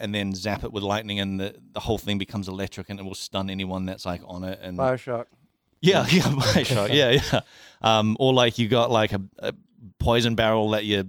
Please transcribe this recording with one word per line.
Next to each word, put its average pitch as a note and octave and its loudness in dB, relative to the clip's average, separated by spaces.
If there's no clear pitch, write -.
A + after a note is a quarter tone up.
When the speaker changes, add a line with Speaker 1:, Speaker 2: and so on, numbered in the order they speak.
Speaker 1:
and G#2 -4
then G2 -2
zap G2 -4
it - -8
with G2+ -6
lightning, G2+ -2
and G2 -2
the, G2 -6
the G#2 -8
whole A2 -2
thing G2+ -2
becomes G2 -6
electric, F#2+ -10
and G2+ -12
it - -14
will F#2+ -10
stun G2 -6
anyone F#2+ -6
that's, F#2+ -10
like, F2 -6
on F2+ -12
it. F#2+ -8
And F2+ -10
Speaker 2:
Bioshock. B2+ -4
Speaker 1:
Yeah, E3+ 4
<laughs> A#2+ 0
yeah, E3 6
Bioshock. A#2+ 2
Speaker 2:
<laughs> - 0
Speaker 1:
Yeah, C#3 6
yeah. A2 2
Um, A2 4
or, C3 4
like, B2 4
you A2+ 2
got, A#2+ 2
like, G#2+ 2
a, G2 -4
a - -6
poison A#2 2
barrel A2 2
that G#2+ 0
you G2+ 2